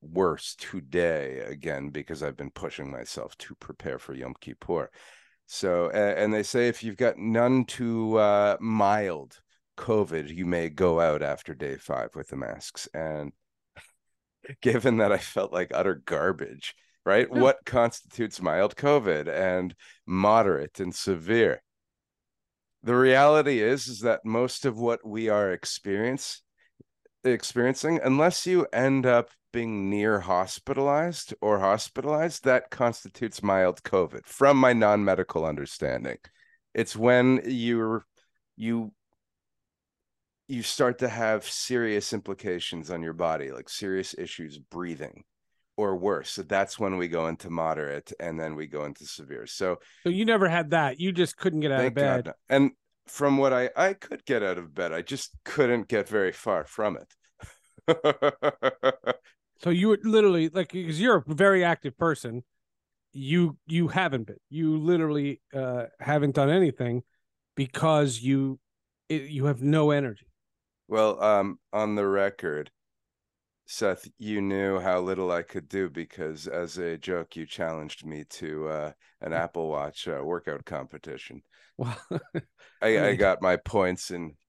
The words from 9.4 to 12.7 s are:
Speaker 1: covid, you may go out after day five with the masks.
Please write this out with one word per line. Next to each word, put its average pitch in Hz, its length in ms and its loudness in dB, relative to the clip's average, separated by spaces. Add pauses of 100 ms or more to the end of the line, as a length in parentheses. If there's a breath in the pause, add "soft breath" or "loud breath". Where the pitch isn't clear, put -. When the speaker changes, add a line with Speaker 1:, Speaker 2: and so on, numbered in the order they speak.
Speaker 1:
covid, 82 580 0
you 90 120 -4
may 85 220 0
go 82 320 4
out 76 220 2
after 71 320 -6
day 69 220 -8
five 64 380 -6
with 69 140 -14
the - 80 -12
masks. - 580 -12